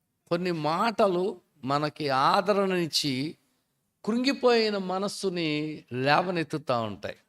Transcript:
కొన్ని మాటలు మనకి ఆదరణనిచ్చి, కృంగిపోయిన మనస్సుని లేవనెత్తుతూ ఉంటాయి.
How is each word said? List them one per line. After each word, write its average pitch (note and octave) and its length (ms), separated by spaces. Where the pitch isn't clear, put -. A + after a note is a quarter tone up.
కొన్ని F3 240
మాటలు F#3 880
మనకి D3 440
ఆదరణనిచ్చి, F3 1300
కృంగిపోయిన A#3 720
మనస్సుని F3+ 1120
లేవనెత్తుతూ D3 880
ఉంటాయి. G2+ 360